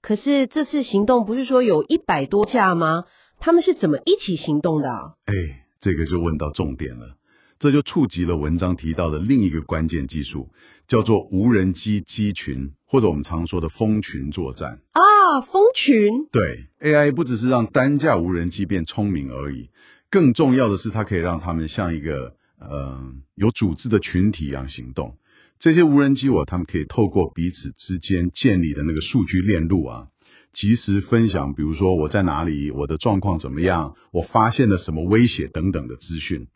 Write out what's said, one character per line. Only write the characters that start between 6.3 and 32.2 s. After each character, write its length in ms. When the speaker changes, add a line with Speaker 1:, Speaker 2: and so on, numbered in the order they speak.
Speaker 2:
到 120
重 260
点 200
了。 200
这 120
就 100
触 240
及 180
了 120
文 220
章 180
提 160
到 180
的 80
另 220
一 80
个 140
关 260
键 180
技 160
术， 260
叫 140
做 280
无 200
人 220
机 300
机 300
群， 400
或 140
者 80
我 40
们 100
常 240
说 140
的 100
蜂 320
群 280
作 220
战。 280
Speaker 1:
啊， 480
蜂 220
群？ 580
Speaker 2:
对 580
，A 40
I 160
不 140
只 140
是 100
让 180
单 320
架 200
无 140
人 180
机 160
变 180
聪 260
明 200
而 240
已， 160
更 240
重 220
要 120
的 100
是 120
它 140
可 120
以 40
让 200
他 140
们 140
像 260
一 60
个， 340
呃， 400
有 140
组 240
织 140
的 120
群 320
体 140
一 40
样 180
行 240
动。 220
这 120
些 100
无 160
人 180
机 120
哦， 160
他 140
们 80
可 100
以 80
透 240
过 260
彼 160
此 280
之 200
间 320
建 300
立 140
的 80
那 100
个 80
数 240
据 160
链 280
路 180
啊， 220
及 240
时 240
分 300
享， 240
比 80
如 120
说 200
我 160
在 120